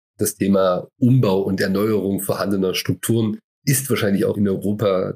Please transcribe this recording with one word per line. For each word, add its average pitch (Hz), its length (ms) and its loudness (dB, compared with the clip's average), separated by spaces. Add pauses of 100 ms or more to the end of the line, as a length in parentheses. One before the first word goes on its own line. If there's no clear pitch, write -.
(180)
Das - 200 -4
Thema 95 500 2 (100)
Umbau 113 440 4
und 98 200 -2
Erneuerung 98 580 0
vorhandener 95 540 -2
Strukturen 110 640 -2 (260)
ist 135 280 -2
wahrscheinlich 98 340 0
auch 101 120 -2
in 101 100 2
Europa 98 680 0